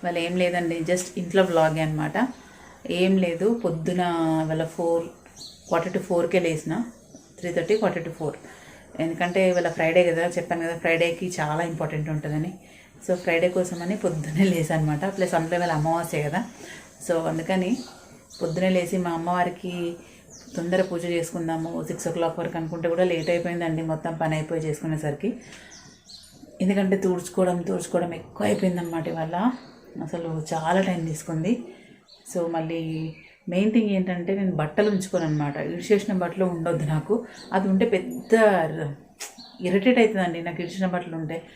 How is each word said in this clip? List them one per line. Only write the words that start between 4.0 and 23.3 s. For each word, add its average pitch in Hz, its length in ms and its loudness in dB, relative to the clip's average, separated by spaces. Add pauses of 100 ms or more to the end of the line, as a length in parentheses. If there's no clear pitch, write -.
వాళ్ళ 160 160 0
ఫోర్, 165 380 0 (720)
quarter 185 240 0
to - 140 -4
four-కే 170 260 4
లేసిన, 165 440 0 (580)
త్రీ 175 120 -6
థర్టీ, 175 220 2
quarter 202 260 2
to 165 100 -8
four. 156 220 -4 (680)
ఎందుకంటే 175 480 2
ఇవాళ 175 200 2
ఫ్రైడే 170 440 4
కదా, 165 140 2
చెప్పాను 175 360 -2
కదా 165 140 -4
ఫ్రైడేకి 170 640 0
చాలా 151 240 0
ఇంపార్టెంట్ 156 440 -4
ఉంటుందని. 151 460 -4 (560)
So 180 40 4
ఫ్రైడే 175 340 2
కోసమని 180 480 -2
పొద్దున్నే 156 480 2
లేసా 165 320 2
అనమాట. 151 400 0
ప్లస్ 180 180 0
అందులో 165 220 0
ఇవాళ 175 160 0
అమావాస్య 165 500 0
కదా, 156 220 -2 (680)
so 165 80 4
అందుకని 170 580 0 (680)
పొద్దునే 175 260 0
లేచి 185 300 2
మా 175 120 0
అమ్మవారికి 175 840 -2 (600)
తొందర 180 260 2
పూజ 175 220 -2
చేసుకుందాము, 165 840 -4
సిక్స్ - 200 -6
ఓ - 20 -2
క్లాక్ 165 280 -2
వరకు 165 200 -4
అనుకుంటే 165 300 -4
కూడా 170 160 4
లేట్ 165 260 0